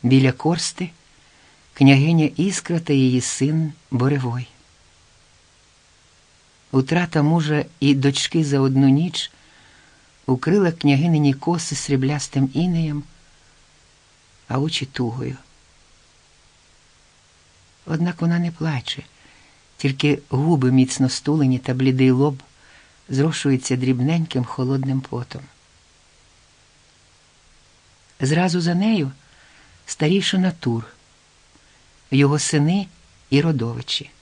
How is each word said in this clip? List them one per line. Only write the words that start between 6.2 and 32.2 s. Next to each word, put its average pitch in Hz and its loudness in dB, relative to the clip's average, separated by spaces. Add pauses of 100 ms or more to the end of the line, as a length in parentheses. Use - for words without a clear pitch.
Утрата 160 0
мужа 151 0 (160)
і 139 4
дочки 139 0
за 139 0
одну 135 4
ніч 160 0 (960)
укрила 165 2
княгинині 147 2
коси 151 -6
сріблястим 135 -2
інеєм, 160 -2 (1500)
а 120 -4
очі 147 -4
тугою. 127 -6 (2500)
Однак 170 -4
вона 170 0
не 170 -2
плаче, 156 -6 (720)
тільки 139 -2 (100)
губи 135 2
міцно 131 2
стулені 139 0
та 127 -4
блідий 131 2
лоб 135 2 (680)
зрошується 135 0
дрібненьким 131 0
холодним 135 -2
потом. 127 -10 (2750)
Зразу 170 0
за 170 0
нею 185 0 (760)
старішина 185 0
Тур, 117 -4 (1300)
його 139 2